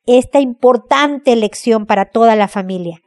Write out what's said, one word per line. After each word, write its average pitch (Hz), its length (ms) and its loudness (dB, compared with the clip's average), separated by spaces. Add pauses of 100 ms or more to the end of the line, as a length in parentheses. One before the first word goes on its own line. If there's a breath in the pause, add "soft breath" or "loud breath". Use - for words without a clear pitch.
esta 247 340 2
importante 262 960 0
lección 214 500 -2
para 196 200 0
toda 226 280 2
la 202 140 0
familia, 185 580 -8